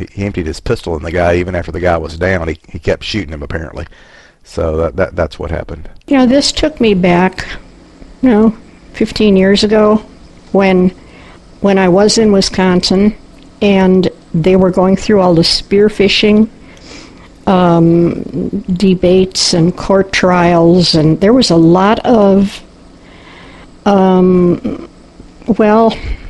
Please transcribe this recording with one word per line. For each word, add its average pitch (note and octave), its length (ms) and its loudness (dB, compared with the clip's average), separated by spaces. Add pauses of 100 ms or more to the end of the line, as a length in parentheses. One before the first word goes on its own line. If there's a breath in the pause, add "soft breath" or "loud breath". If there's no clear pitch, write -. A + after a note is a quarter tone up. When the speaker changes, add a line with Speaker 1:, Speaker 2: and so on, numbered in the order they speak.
(120)
Speaker 1:
he G2 120 -8
emptied F#2 220 -6
his D2+ 140 -10
pistol G#2+ 340 -6
in D#2 80 -8
the E2 80 -10
guy F2 260 0
even F2+ 180 -4
after E2 180 -8
the F2 80 -10
guy E2+ 160 0
was D#2+ 220 -10
down. F2 300 -4
He, D#2 100 -8 (100)
he F#2 100 -14
kept - 240 -6
shooting E2+ 300 -8
him D2 100 -12
apparently. D#2 440 -12 (580 soft breath)
So D#2+ 320 -6
that, D#2+ 200 -4
that, E2+ 200 -4
that's D#2+ 220 -6
what D#2+ 120 -10
happened. D#2+ 380 -10 (180)
Speaker 2:
You C#4 120 0
know, B3+ 80 2
this C#4 260 0
took D4+ 280 -4
me A3 120 2
back, F3+ 560 0 (720)
you C4 80 2
know, A3 280 2 (360)
fifteen G#3+ 440 0
years G3 280 2
ago G#3+ 320 2 (560)
when, F#3+ 380 2 (720 loud breath)
when G3 160 2
I F#3 100 2
was G3+ 300 2
in A3 140 2
Wisconsin F#3+ 840 0 (460)
and F#3+ 480 2 (240)
they F#3 220 2
were F#3 140 2
going F#3 260 0
through G#3 240 0
all F3+ 140 2
the E3 80 4
spearfishing, G#3 1040 0 (1000 loud breath)
um, E3+ 760 2 (520)
debates F#3 800 0
and F3 220 0
court G3 360 -2
trials, F3 840 2
and D#3 260 0
there G3+ 120 2
was B3+ 180 2
a E3+ 60 2
lot F3+ 500 2
of, G3+ 560 2 (1200 loud breath)
um, F#3 1040 2 (680)
well, A3 380 2 (340 loud breath)